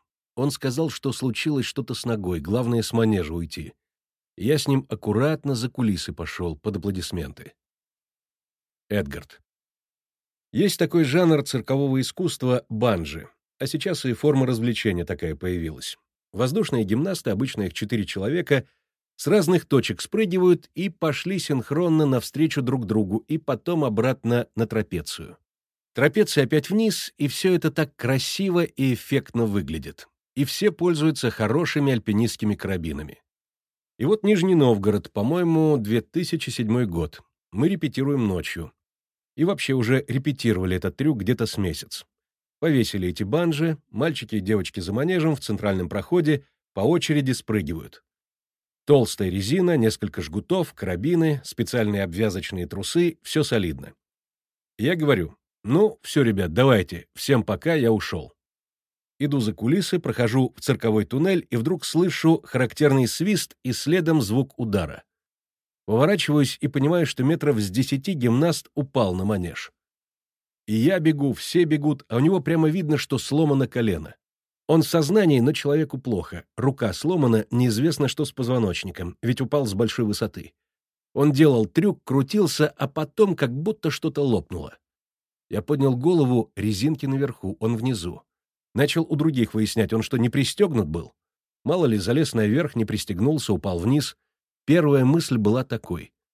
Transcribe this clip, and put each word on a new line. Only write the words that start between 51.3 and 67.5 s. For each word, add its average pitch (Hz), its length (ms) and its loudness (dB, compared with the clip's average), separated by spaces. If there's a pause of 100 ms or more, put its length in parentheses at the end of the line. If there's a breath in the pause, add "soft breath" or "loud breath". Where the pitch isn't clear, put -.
специальные 107 600 -2
обвязочные 92 640 -4
трусы — 170 560 0
все - 220 0
солидно. 104 500 -2 (840)
Я 143 180 0
говорю: 135 400 2 (280)
«Ну, 190 400 2
все, - 200 2
ребят, 95 300 0
давайте, 104 600 2
всем 123 300 0
пока, 110 300 -2
я 123 180 4
ушел». 98 420 -4 (840)
Иду 143 200 0
за 107 140 0
кулисы, 165 460 0
прохожу 123 560 0
в - 60 -20
цирковой 110 440 0
туннель 170 440 0
и 123 80 -2
вдруг 147 280 -2
слышу 165 600 2
характерный 131 600 2
свист 180 560 -2
и 127 100 -2
следом 160 480 2
звук 120 360 0
удара. 101 460 -2 (800)
Поворачиваюсь 147 760 2
и 139 80 0
понимаю, 151 360 2
что - 200 -4
метров 147 340 2